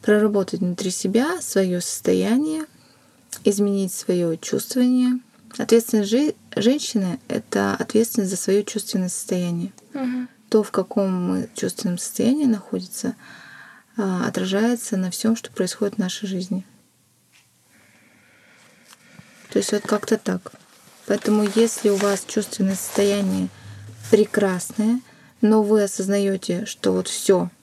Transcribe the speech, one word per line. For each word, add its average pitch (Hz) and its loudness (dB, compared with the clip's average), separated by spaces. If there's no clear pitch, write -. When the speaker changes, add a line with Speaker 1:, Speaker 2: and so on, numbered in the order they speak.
Speaker 1:
Проработать 208 2
внутри 180 -2
себя 247 0
своё 180 0
состояние, 247 0
изменить 202 2
своё 175 0
чувствование. 254 2
Ответственность 220 2
жи-, 285 2
женщины — 202 0
это - 0
ответственность 214 0
за 190 -4
своё 196 2
чувственное 190 -4
состояние. 175 -4
Speaker 2:
Мгм. 254 -6
Speaker 1:
То, 214 4
в 202 -6
каком 190 0
мы - -2
чувственном - -4
состоянии 269 0
находится, 196 -4
а, 190 0
отражается 196 0
на 185 -2
всём, 220 0
что - -14
происходит 196 -2
в - -4
нашей 190 -4
жизни. 185 -4
То 208 2
есть - -2
вот 208 -2
как-то 214 0
так. - -6
Поэтому, 214 2
если 226 2
у 202 2
вас 202 0
чувственное 190 -2
состояние 196 0
прекрасное, 214 2
но 214 6
вы 208 4
осознаёте, 196 -2
что - -2
вот 185 0
всё 175 2